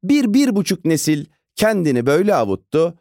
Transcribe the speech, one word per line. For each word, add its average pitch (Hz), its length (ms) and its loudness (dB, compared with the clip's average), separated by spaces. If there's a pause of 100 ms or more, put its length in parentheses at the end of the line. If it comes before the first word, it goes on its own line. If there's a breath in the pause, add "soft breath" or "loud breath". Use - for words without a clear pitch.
Bir, 240 320 0
bir 262 220 2
buçuk 190 280 -4
nesil 156 400 -2 (320)
kendini 160 500 0
böyle 185 280 2
avuttu. 147 680 -2